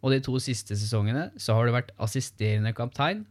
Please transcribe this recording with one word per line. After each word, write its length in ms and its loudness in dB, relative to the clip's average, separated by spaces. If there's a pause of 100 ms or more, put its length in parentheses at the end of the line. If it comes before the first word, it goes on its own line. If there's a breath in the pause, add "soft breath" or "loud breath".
og 80 2
de 80 4
to 200 -4
siste 360 -4
sesongene 640 0
så 160 0
har 100 6
du 60 4
vært 260 0
assisterende 760 0
kaptein, 560 -2